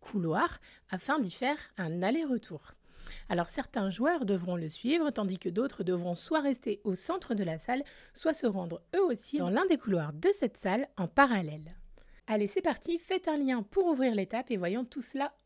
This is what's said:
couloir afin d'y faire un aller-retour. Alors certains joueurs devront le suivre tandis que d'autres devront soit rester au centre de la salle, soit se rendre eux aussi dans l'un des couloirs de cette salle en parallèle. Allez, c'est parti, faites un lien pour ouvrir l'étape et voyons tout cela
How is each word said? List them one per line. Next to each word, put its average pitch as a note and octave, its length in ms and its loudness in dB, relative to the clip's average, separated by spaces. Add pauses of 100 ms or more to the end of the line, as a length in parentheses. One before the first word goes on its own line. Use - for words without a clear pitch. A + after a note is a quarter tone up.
couloir F#3 600 -2 (300)
afin C4+ 300 -2
d'y F#3 100 -2
faire C#4 280 -2 (200)
un F3 240 -2
aller-retour. B3 720 -2 (560)
Alors F3 220 0
certains G#3 380 -2
joueurs C4 360 2
devront F3+ 320 0
le D#3+ 120 -4
suivre D4 420 0
tandis F#3+ 280 -2
que F#3+ 100 -4
d'autres G3+ 360 -2
devront F3 320 0
soit D#4 240 0
rester C4 420 -2
au F#3 140 0
centre E4 400 -2
de G3+ 80 0
la E3 160 -4
salle, C4 240 -2 (300)
soit D#4+ 200 0
se C4+ 140 0
rendre F3+ 340 -2 (140)
eux G4 80 6
aussi C#4+ 340 0
dans F3+ 120 0
l'un C#4 160 4
des E4 120 4
couloirs D#3+ 340 0
de D#3+ 240 2
cette A#3+ 200 -2
salle G#3 400 0
en F3+ 100 0
parallèle. E3 680 2 (500)
Allez, G#3 200 2
c'est F#4 160 0
parti, E4 360 0
faites F#4 300 -2
un D4+ 80 2
lien C4 260 2
pour F#4 220 2
ouvrir C4 300 4
l'étape A3 360 -2
et A3 60 0
voyons G3 300 0
tout C4+ 160 -10
cela C#4 320 -4 (120)